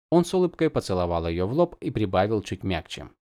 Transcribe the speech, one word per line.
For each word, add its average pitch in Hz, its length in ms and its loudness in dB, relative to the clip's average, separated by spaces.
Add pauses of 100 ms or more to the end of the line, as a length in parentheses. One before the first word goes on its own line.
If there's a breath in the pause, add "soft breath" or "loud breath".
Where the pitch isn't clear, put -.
Он 175 140 6
с 175 100 -4
улыбкой 175 360 2
поцеловал 87 580 0
её 87 200 0
в 117 60 -4
лоб 170 280 0
и - 100 -4
прибавил 101 500 0
чуть - 220 -10
мягче: 85 460 -6 (200)